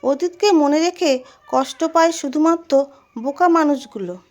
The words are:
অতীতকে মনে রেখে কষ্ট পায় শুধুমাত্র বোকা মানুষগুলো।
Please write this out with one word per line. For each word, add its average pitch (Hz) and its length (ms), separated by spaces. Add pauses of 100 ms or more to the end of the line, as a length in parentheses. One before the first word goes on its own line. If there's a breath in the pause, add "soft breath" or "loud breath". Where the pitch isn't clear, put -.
অতীতকে 349 500
মনে 294 280
রেখে 320 440 (240 loud breath)
কষ্ট - 360
পায় 330 280
শুধুমাত্র 302 760 (320 soft breath)
বোকা 285 300
মানুষগুলো। 277 720 (120)